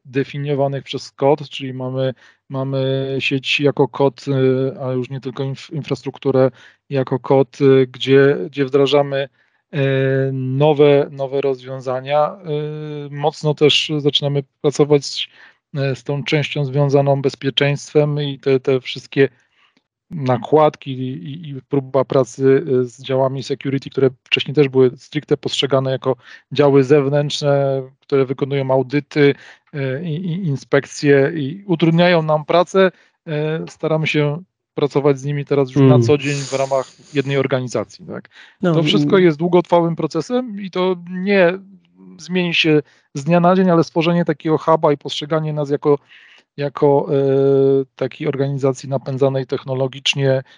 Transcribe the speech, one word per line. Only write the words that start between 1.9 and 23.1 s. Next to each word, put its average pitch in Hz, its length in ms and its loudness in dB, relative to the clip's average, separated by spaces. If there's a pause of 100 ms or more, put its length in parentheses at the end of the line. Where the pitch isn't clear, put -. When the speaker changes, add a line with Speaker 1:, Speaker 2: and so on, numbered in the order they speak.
Speaker 1:
mamy 135 720 -4
sieć - 400 -4
jako 143 280 2
kod, - 400 -2
e, 131 560 0
a 131 80 -4
już 127 180 -4
nie 131 120 -10
tylko 135 220 -8
inf-, 135 300 -10
infrastrukturę 135 800 0 (380)
jako 135 300 -4
kod, 135 420 2
e, 135 260 4
gdzie, 135 500 2 (140)
gdzie 139 140 -2
wdrażamy, 139 640 0 (420)
e, 165 80 -4 (540)
nowe, 139 800 4
nowe 139 300 -6
rozwiązania. 131 840 -4
E, 202 120 -10 (720)
mocno 147 420 -2
też - 440 2
zaczynamy 143 460 0 (180)
pracować, 147 680 0 (460)
e, 139 200 -2
z - 80 -18
tą 143 200 -6
częścią 147 420 -2
związaną 139 560 2
bezpieczeństwem 143 1000 -2
i 139 180 -8
te, 135 200 2
te 131 220 0
wszystkie - 480 -2 (840)
nakładki 147 800 0
i, 131 380 -8
i, 156 200 -14
i 135 200 -12
próba 131 360 -2
pracy, 135 600 2 (160)
e, - 20 -2
z 123 200 -10
działami 131 400 -2